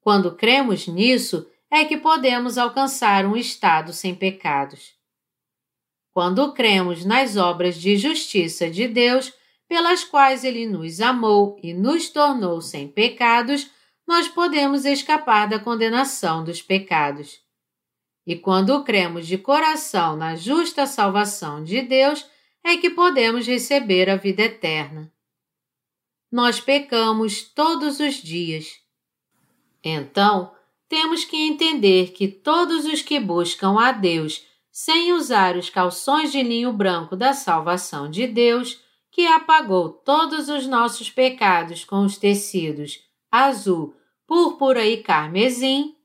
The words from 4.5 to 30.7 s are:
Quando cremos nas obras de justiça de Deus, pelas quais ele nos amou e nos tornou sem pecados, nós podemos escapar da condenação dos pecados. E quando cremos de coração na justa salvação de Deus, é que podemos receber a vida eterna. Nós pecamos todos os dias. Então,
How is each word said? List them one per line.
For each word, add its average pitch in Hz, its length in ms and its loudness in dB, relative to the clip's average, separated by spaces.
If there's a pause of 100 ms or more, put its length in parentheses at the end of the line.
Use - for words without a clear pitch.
Quando 190 400 0
cremos 185 520 0
nas 226 320 2
obras 175 440 0
de 202 160 2
justiça 196 760 -2
de 190 160 -2
Deus, 247 460 0 (340)
pelas 339 380 0
quais 269 400 4
ele 233 220 -4
nos 165 340 -6
amou 214 640 2
e 170 100 -10
nos 262 380 0
tornou 240 500 0
sem 151 260 -12
pecados, 240 840 0 (360)
nós 339 220 2
podemos 285 560 0
escapar 277 640 0
da 214 100 -2
condenação 226 880 -2
dos 165 160 -10
pecados. 151 800 -4 (840)
E 175 100 -6
quando 196 480 0
cremos 175 420 -2
de 180 120 -4
coração 277 760 0
na 160 220 -6
justa 277 500 -2
salvação 196 800 -2
de 196 160 -4
Deus, 262 460 2 (360)
é 339 140 0
que 339 140 0
podemos 247 560 2
receber 226 640 2
a 196 60 2
vida 190 260 -2
eterna. 156 680 -4 (1200)
Nós 240 300 0
pecamos 226 840 0
todos 302 560 -2
os 285 180 -2
dias. 160 580 -8 (1080)
Então, 180 720 0 (340)